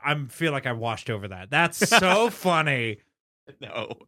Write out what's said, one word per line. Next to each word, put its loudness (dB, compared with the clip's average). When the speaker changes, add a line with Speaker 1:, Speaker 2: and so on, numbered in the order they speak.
Speaker 1:
I 2
feel -2
like -2
I 0
washed -4
over -4
that. -14
That's 2
so 4
Speaker 2:
<laughs> -8
Speaker 1:
funny. 0
Speaker 2:
No. -8